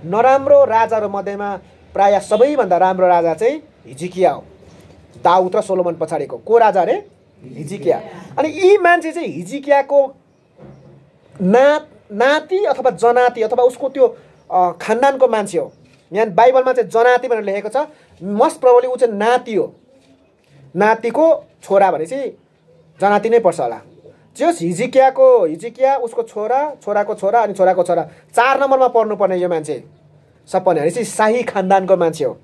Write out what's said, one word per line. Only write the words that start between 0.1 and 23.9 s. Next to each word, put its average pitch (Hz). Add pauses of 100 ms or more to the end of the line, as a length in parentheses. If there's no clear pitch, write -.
राजाहरू 220
मध्येमा 202 (340)
प्राय 202
सबैभन्दा 214
राम्रो 185
राजा 170
चाहिँ 269 (240)
हिजकिया 165
हो, - (800)
दाउद 180
र 208
सोलोमन 180
पछाडिको। 151
को 220
राजा 202
अरे? 277 (380)
हिजकिया। 165 (360)
अनि 302
यी 370
मान्छे 339
चाहिँ 320
हिजकियाको 277 (1300)
ना-, 262 (320)
नाति 302
अथवा 254
जनाति 240
अथवा 240
उसको 254
त्यो, 262 (360)
अ, 180 (100)
खानदानको 254
मान्छे 202
हो। 135 (400)
यहाँ 220
बाइबलमा 254
चाहिँ 226
जनाति 247
भनेर 220
लेखेको 202
छ, 277 (380)
most 226
probably 247
ऊ 254
चाहिँ 233
नाति 240
हो, 170 (1000)
नातिको 233 (180)
छोरा 190
भनेपछि 240 (600)
जनाति 208
नै 233
पर्छ 170
होला। 120 (560)